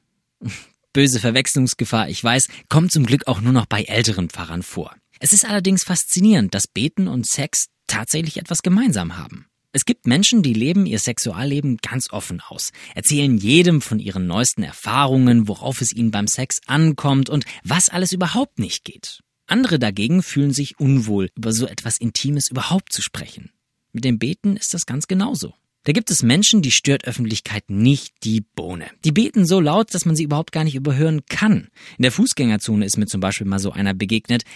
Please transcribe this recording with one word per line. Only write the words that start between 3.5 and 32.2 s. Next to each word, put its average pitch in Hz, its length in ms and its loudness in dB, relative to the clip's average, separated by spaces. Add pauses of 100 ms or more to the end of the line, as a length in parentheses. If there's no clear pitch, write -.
noch 123 140 4
bei 107 160 -2
älteren 104 480 -2
Pfarrern 87 320 -8
vor. - 320 -10 (240)
Es - 140 2
ist 202 120 4
allerdings 190 380 0
faszinierend, 180 720 2
dass 98 140 -2
Beten 156 400 -2
und 123 180 -4
Sex - 400 -4 (220)
tatsächlich 151 480 -4
etwas - 260 -6
gemeinsam 175 540 2
haben. - 300 -16 (280)
Es - 120 0
gibt - 200 -2
Menschen, 202 360 4
die 135 100 2
leben 156 320 2
ihr 110 140 -2
Sexualleben 127 800 -4
ganz - 320 -6
offen 87 320 -10
aus, - 300 -12 (220)
erzählen 139 440 2
jedem 151 420 6
von 110 200 -4
ihren 92 260 -4
neuesten 104 360 0
Erfahrungen, 120 840 2
worauf 127 320 -6
es 113 140 -4
ihnen 117 160 0
beim 104 180 -2
Sex - 380 -4
ankommt 139 640 2
und 147 160 -2 (180)
was 175 240 0
alles 180 240 -2
überhaupt 185 460 -2
nicht - 260 -6
geht. - 360 -18 (260)
Andere 214 320 2
dagegen 120 440 2
fühlen 143 300 0
sich 139 260 -6
unwohl, 110 560 2
über 113 180 -4
so 113 140 -2
etwas - 300 -6
Intimes 139 540 -2
überhaupt 147 420 -2
zu - 80 -4
sprechen. - 500 -12 (420)
Mit 113 120 -6
dem 123 140 0
Beten 185 400 -2
ist - 160 -6
das 170 100 -4
ganz 151 220 -8
genauso. 190 480 -2 (300)
Da 143 60 0
gibt 196 220 0
es 151 100 0
Menschen, 170 400 4
die 135 80 0
stört - 380 0
Öffentlichkeit 110 600 -6
nicht 117 540 2
die 110 200 -2 (120)
Bohne. 85 320 -10 (180)
Die 160 60 2
beten 202 340 2
so 180 140 4
laut, 175 340 2
dass 180 120 -4
man 160 100 2
sie 156 80 -2
überhaupt 147 300 -2
gar 160 100 -2
nicht 151 140 -2
überhören 147 520 0
kann. - 420 0 (280)
In - 40 2
der 127 100 4
Fußgängerzone 113 720 0